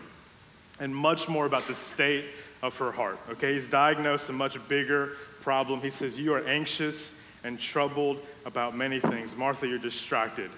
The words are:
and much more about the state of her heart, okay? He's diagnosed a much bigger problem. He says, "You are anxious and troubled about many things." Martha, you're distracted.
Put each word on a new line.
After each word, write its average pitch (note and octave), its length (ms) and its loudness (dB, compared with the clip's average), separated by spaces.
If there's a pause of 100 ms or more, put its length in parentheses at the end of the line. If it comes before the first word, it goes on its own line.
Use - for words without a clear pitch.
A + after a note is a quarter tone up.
(800)
and C3+ 160 -4
much D#3+ 320 4
more D#3 180 2
about C#3 220 2
the B2 80 -2
state C#3+ 500 2 (360)
of B2+ 160 -2
her B2+ 140 0
heart, G#2+ 260 -2 (120)
okay? C3+ 240 2
He's C3+ 140 -2
diagnosed D3 600 4
a C3 40 -4
much C3+ 240 -2 (100)
bigger C#3+ 500 2 (240)
problem. C3+ 400 2
He C#3 80 -2
says, C3 300 -6
"You D3+ 140 2
are C3 120 0
anxious D3 640 -2 (320)
and A#2+ 160 -6
troubled C#3+ 640 0 (220)
about A#2+ 300 -2
many C3 240 0
things." A2+ 360 -2
Martha, C3+ 320 0
you're B2 120 0
distracted. A2+ 800 -2